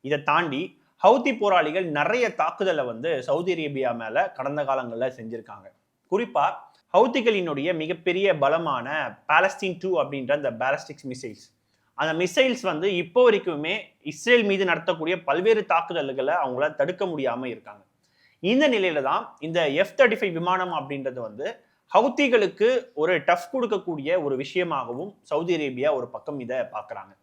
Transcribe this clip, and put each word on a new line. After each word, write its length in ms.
இதை 180
தாண்டி 380
ஹவுதி 320
போராளிகள் 520
நிறைய 360
தாக்குதலை 500
வந்து 260
சவுதி 320
அரேபியா 380
மேல 240
கடந்த 320
காலங்கள்ல 400
செஞ்சிருக்காங்க. 480
குறிப்பா 340
ஹவுதிகளினுடைய 800
மிகப்பெரிய 640
பலமான 520
பாலஸ்தீன் 520
டூ 180
அப்படின்ற 400
அந்த 120
பாலிஸ்டிக்ஸ் 500
மிசைல்ஸ், 340
அந்த 240
மிசைல்ஸ் 500
வந்து 160
இப்போ 220
வரைக்குமே 520
இஸ்ரேல் 380
மீது 220
நடத்தக்கூடிய 440
பல்வேறு 380
தாக்குதல்களை 760
அவங்களால 380
தடுக்க 260
முடியாம 480
இருக்காங்க. 280
இந்த 280
நிலையில 340
தான் 380
இந்த 280
எஃப் 280
தேர்ட்டி 180
ஃபைவ் 180
விமானம் 400
அப்படின்றது 480
வந்து 360
ஹவுத்திகளுக்கு 960
ஒரு 300
டஃப் 280
கொடுக்கக்கூடிய 720
ஒரு 140
விஷயமாகவும் 880
சவுதி 340
அரேபியா 380
ஒரு 140
பக்கம் 320
இதை 160
பார்க்கறாங்க. 680